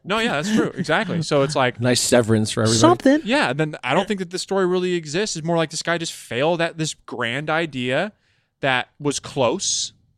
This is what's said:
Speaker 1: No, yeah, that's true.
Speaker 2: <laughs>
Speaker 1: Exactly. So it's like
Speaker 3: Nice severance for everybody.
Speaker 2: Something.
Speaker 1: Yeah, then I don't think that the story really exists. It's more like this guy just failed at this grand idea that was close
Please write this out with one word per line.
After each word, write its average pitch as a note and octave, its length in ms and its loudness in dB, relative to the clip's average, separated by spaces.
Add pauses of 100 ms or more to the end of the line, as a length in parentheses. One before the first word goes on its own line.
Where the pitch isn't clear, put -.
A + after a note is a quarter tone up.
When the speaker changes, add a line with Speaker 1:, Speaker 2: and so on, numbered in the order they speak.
Speaker 1:
No, G3 140 -2
yeah, F3+ 220 0
that's G3+ 140 -2
true. A3+ 180 2
Speaker 2:
<laughs> - 20 -20
Speaker 1:
Exactly. F3 480 -2
So D3 180 2
it's D3 140 0
like B2 260 2
Speaker 3:
Nice B2 200 2
severance A2 500 4
for A#2 100 -2
everybody. A2 180 2
Speaker 2:
Something. D#4 460 6
Speaker 1:
Yeah, A3 280 2
then D3+ 300 -2
I B2 100 -2
don't F#3+ 140 2
think G3+ 120 -4
that F3 100 -8
the F3+ 100 -6
story F#3+ 280 -2
really F3+ 260 0
exists. E3+ 420 -4
It's D3+ 100 -8
more E3+ 120 0
like D#3+ 140 0
this D3+ 120 -8
guy E3+ 140 -2
just E3 160 -8
failed D#3 480 -2
at E3+ 160 -2
this D#3 160 -4
grand B2 560 -6
idea D#3 640 -2 (480)
that B2+ 280 0 (100)
was C#3+ 200 -4
close - 760 -2 (240)